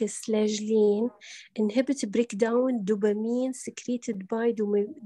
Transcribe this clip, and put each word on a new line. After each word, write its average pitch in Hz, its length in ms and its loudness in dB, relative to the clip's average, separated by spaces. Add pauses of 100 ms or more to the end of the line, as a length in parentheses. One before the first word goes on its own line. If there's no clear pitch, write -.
slegline, 214 1000 2 (460)
inhibit 226 560 0
breakdown 233 720 2
dopamine 220 720 0
secreted 233 720 -8
by 233 240 0
doma-, 208 440 0 (100)